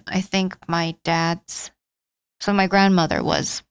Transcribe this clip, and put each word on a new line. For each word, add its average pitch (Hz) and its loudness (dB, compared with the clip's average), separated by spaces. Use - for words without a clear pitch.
I 185 -2
think 190 -4
my 165 -4
dad's, 165 -2
so 202 -2
my 196 2
grandmother 190 4
was - -2